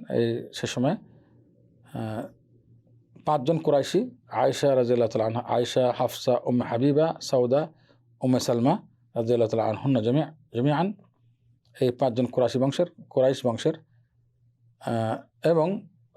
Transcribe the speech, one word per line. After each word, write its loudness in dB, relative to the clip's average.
এই -2
সে -6
সময়? 0
আহ, -12
পাঁচজন 0
কুরাইশি, 0
আয়েশা 2
রাদিয়াল্লাহু 2
তাআলা 0
আনহা, -4
আয়েশা, 2
হাফসা, 0
উম্মে 0
হাবিবা, 2
সাউদা, 0
উম্মে 2
সালমা 2
রাদিয়াল্লাহু 2
তাআলা 0
আনহুন্না 0
জামি-, 0
জামিআন। 0
এই 2
পাঁচজন 0
কুরাইশি 0
বংশের, 0
কুরাইশ 0
বংশের, -2
আহ, -6
এবং 0